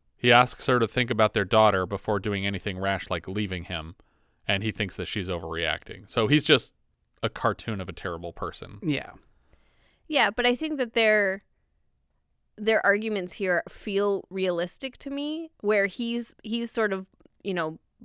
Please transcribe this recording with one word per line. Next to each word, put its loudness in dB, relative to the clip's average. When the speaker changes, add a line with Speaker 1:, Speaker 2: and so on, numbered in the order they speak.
Speaker 1:
He 4
asks 4
her 4
to 2
think -2
about 4
their 2
daughter 6
before -2
doing -2
anything -4
rash -2
like -4
leaving -4
him, -10
and 0
he -2
thinks -4
that -4
she's -4
overreacting. -6
So 0
he's 4
just 4
a -2
cartoon -4
of -8
a -12
terrible -8
person. -12
Speaker 2:
Yeah. -4
Speaker 3:
Yeah, 4
but 0
I 4
think -4
that -4
their, 2
their 2
arguments 0
here 0
feel 0
realistic -2
to -10
me, -6
where 2
he's, -4
he's -4
sort 0
of, -6
you -2
know, -4